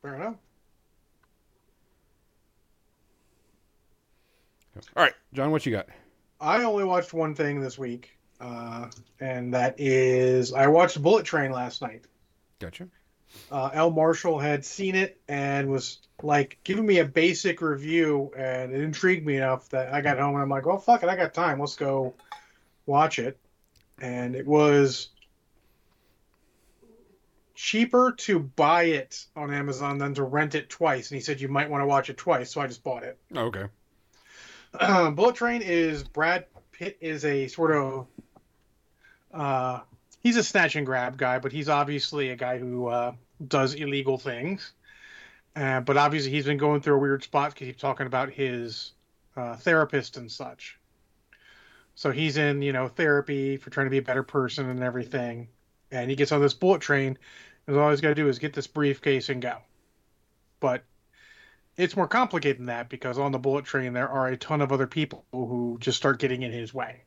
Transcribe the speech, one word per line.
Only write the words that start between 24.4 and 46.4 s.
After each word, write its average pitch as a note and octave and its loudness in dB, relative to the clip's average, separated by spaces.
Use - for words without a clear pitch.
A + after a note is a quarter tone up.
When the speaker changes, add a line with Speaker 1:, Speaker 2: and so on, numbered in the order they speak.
Speaker 1:
was C#3+ 4
cheaper B3 2
to F#3 0
buy D#3 4
it D3+ -2
on C#3+ -6
Amazon C#3+ -4
than C#3 -4
to C#3 -2
rent D3 -2
it D3 -4
twice. C#3 -2
And C#3 -10
he C3+ -8
said, D3 -6
"You C3+ -8
might C#3+ -2
wanna C#3+ -2
watch C#3 2
it C3 -12
twice," C3 -2
so D#3 -6
I C#3 -4
just A#2+ -12
bought - -8
it. - -12
Speaker 2:
Oh, A#2 -2
okay. G2+ -6
Speaker 1:
<clears throat> F3 4
Bullet A#3 4
Train A#3+ -2
is, E3 0
Brad E3+ -2
Pitt G3 -10
is D#3 -6
a C#3 0
sort D#3+ 0
of, C3+ 0
uh, B2+ -2
he's A#3 4
a A#3 4
snatch E3+ 2
and D3 -2
grab B2+ -2
guy, C3 0
but C3 -6
he's D3 -4
obviously C#3+ 0
a B2 -6
guy B2+ -4
who, B2 -4
uh, A#2+ -2
does C3+ 0
illegal C#3 -2
things. C3+ -8
Uh, C3+ 0
but C#3 0
obviously C#3+ 2
he's C#3+ -2